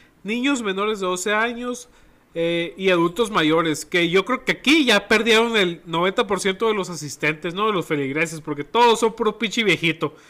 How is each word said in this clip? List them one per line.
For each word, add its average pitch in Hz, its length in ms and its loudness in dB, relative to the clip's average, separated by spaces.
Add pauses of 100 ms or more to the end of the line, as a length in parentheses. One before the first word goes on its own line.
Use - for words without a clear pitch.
(220)
niños 240 400 -2
menores 202 380 -2
de 190 60 -2
doce 180 260 -2
años, 240 560 -4 (460)
eh, 170 420 -2
y 190 140 0
adultos 175 400 2
mayores, 160 560 2
que 170 240 0
yo - 160 2
creo 254 180 -4
que 185 80 0
aquí 285 320 2
ya 208 240 2
perdieron 226 480 2
el 175 300 0
noventa 185 400 0
por 196 140 -2
ciento 202 280 -2
de 214 60 0
los 180 160 -4
asistentes, 156 640 -6
¿no? 208 140 0
De 214 40 0
los 175 140 -2
feligreses, 156 560 -2
porque 147 220 -8
todos 233 360 4
son 226 160 2
puro 214 220 -2
pinche 226 260 -2
viejito. 160 500 0 (160)